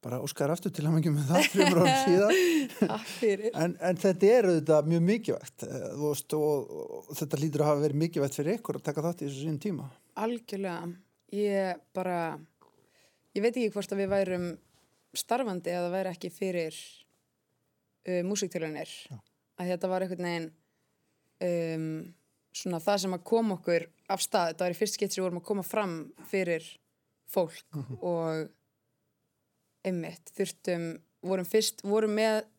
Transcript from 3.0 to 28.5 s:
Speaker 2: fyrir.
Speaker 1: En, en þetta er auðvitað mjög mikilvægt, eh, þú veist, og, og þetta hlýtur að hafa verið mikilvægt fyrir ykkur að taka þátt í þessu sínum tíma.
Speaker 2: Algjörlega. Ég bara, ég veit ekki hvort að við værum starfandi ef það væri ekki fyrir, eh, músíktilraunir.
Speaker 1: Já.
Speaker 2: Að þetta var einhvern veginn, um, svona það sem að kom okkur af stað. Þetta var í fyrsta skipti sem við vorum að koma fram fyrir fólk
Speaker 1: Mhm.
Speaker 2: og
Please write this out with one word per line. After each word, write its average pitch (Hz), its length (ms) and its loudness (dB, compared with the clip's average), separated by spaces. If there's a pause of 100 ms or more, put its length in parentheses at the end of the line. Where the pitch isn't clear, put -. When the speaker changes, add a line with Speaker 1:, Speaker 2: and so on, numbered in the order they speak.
Speaker 2:
fyrir. 214 400 0 (100)
Speaker 1:
En, 170 220 2
en 180 180 2
þetta 196 320 4
er 233 160 8
auðvitað 156 460 4
mjög 170 100 4
mikilvægt, - 640 0
eh, 131 220 -8
þú 147 240 -2
veist, - 220 -6
og, 151 360 0 (280)
og - 100 -16 (100)
þetta 143 220 -2
hlýtur 147 240 0
að 151 80 4
hafa 143 100 2
verið 143 160 2
mikilvægt 156 400 0
fyrir 156 160 0
ykkur - 240 -6
að - 80 -12
taka 151 160 -2
þátt 170 220 -4
í - 20 -4
þessu 135 160 -8
sínum 156 160 -4
tíma. 151 300 -6 (260)
Speaker 2:
Algjörlega. 196 760 -6 (400)
Ég 196 480 0 (120)
bara, 180 260 -2 (1160)
ég 202 80 0
veit 233 80 4
ekki 226 240 0
hvort 196 180 -6
að 196 120 -2
við 190 80 0
værum 185 340 0 (680)
starfandi 208 600 -2
ef 180 80 -2
það 175 140 -2
væri 185 160 -2
ekki 175 180 -10
fyrir, 175 480 -4 (1300)
eh, 180 160 -2
músíktilraunir. 170 680 -6 (180)
Speaker 1:
Já. 120 80 -14 (400)
Speaker 2:
Að 180 140 -4
þetta 180 180 -2
var 185 160 0
einhvern 175 220 -4
veginn, 165 200 -4 (920)
um, 165 480 -2 (680)
svona 175 280 -4
það 202 200 2
sem 185 160 -2
að 175 60 -12
kom 226 320 2
okkur 170 320 0 (200)
af 190 140 -2
stað. 170 300 0
Þetta 165 120 -4
var 175 120 0
í - 20 -18
fyrsta 208 220 -2
skipti 196 180 -2
sem 190 60 -2
við - 40 0
vorum 175 140 -4
að - 80 -18
koma 196 160 -2
fram 196 300 -2 (340)
fyrir 170 340 0 (640)
fólk 170 300 -2 (160)
Speaker 1:
Mhm. 131 240 -8
Speaker 2:
og 160 480 -2 (1400)